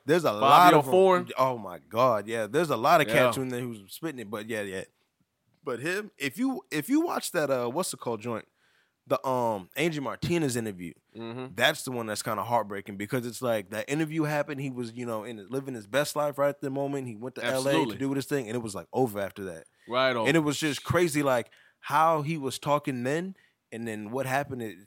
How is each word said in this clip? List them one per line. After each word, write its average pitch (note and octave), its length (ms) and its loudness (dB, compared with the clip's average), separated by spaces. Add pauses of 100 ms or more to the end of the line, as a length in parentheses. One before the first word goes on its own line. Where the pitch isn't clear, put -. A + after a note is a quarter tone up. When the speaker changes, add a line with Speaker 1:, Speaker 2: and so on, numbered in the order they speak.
Speaker 1:
there's D#3+ 180 4
a C#3 80 2
Speaker 2:
Fabio G#2 80 -2
Speaker 1:
lot D#3 340 10
of D3 120 6
'em. C3 40 -4
Speaker 2:
Foreign. F#3 460 6
Speaker 1:
Oh, C3 220 2
my F#2 220 -12
God, A2 460 2
yeah. A2+ 200 -2
There's D3 240 0
a B2+ 80 0
lot D3+ 240 6
of - 60 -2
cats B2 280 4
Speaker 2:
Yeah. C3+ 60 -2
Speaker 1:
in B2+ 80 -6
there B2 100 -6
who's A#2+ 220 -8 (100)
spitting D3+ 280 -8
it, G2+ 100 -12
but A2 180 -8
yeah, A2 140 -2
yeah. F#2+ 220 -6 (800)
But B2 180 -6
him, F#3 360 -4
if C#3 220 -6
you, C4 320 -2
if D3+ 180 -2
you D4 140 4
watch - 300 -4
that, D3+ 180 0
uh, B2 180 0
what's D#3 240 -4
it - 80 -14
called A2+ 220 -6
joint? A2+ 260 -8 (580)
The, C3+ 200 0
um, A#2 480 0
Angie D3+ 260 -2
Martinez C3+ 540 -2
interview. G2 380 -6 (240)
Speaker 2:
Mm-hmm. A#2 380 -10
Speaker 1:
That's C3+ 280 2
the - 100 -8
one A#2 160 -4
that's G#2 140 -4
kinda G#2+ 220 -2
heartbreaking G#2 540 -2
because A#2 260 -4
it's A#2 160 -10
like A#2 300 -2
that G#2+ 180 -6
interview D#3 360 -2
happened. D3 360 -2
He C#3+ 80 -4
was, B2 240 -8
you A#2+ 140 -8
know, A2 180 -4
in, G#2+ 240 -12
living C3+ 240 -6
his A2 140 -10
best C3+ 280 0
life D3 220 0
right C#3+ 140 2
at C#3 100 -6
the C#3+ 80 -4
moment. C#3 380 -4
He A#2 100 -10
went A#2+ 200 -12
to A2 80 -10
L A#2+ 80 2
A C3 180 0
Speaker 2:
Absolutely. A#2 240 2
Speaker 1:
to G2 40 -8
do C3+ 160 -2
this C3+ 120 -4
thing, C3+ 220 -2
and A2 60 -4
it B2 60 -2
was, A2 140 -8
like, E2+ 180 -10
over A2 260 2
after G2 260 -6
that. E2 200 -12 (240)
Speaker 2:
Right B2+ 260 2
on. A#2 140 0
Speaker 1:
And D3+ 80 6
it E3 40 4
was D3 200 0
just D3+ 240 -2
crazy, D#3 380 2
like, B2+ 280 0 (300)
how D#3 400 4
he D#3 160 -4
was C3+ 220 -6
talking C#3+ 440 -2
then, E3 320 -2 (380)
and A#2 160 -8
then G#2+ 220 -8
what B2+ 160 -4
happened. C3+ 340 -2
It, G#2 160 -8 (100)